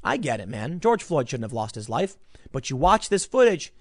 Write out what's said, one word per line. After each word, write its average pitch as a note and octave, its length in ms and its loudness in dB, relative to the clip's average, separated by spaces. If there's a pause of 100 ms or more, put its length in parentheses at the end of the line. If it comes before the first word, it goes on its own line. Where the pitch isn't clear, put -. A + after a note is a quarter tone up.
I A#2 140 0
get C3 240 -2
it, F#2 80 -12
man. A#2+ 320 -6
George A3+ 220 2
Floyd C#3 260 -2
shouldn't A#2+ 160 -6
have G#2 80 -8
lost A2 220 -6
his A2 140 -10
life. D3+ 280 -4 (360)
But C3 180 -6
you C3+ 60 -4
watch F3+ 320 4
this G3 180 0
footage A#3 540 4